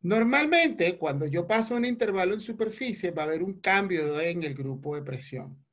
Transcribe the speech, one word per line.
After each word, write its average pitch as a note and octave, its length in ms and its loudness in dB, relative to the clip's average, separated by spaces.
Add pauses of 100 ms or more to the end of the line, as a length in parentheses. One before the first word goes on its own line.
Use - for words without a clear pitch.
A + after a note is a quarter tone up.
Normalmente, A#3+ 960 4
cuando C#3+ 280 -2
yo E3 200 0
paso A3 300 2
un A#3+ 80 2
intervalo G#3 500 2
en G#3+ 60 -6
superficie, A3 720 -4
va D#3+ 120 -4
a D3+ 40 -2
haber D#3+ 160 -2
un F#3+ 180 -6
cambio F3 600 2
en E3+ 220 -2
el D3 120 -4
grupo C3+ 420 -6
de D3 60 -8
presión. - 720 -10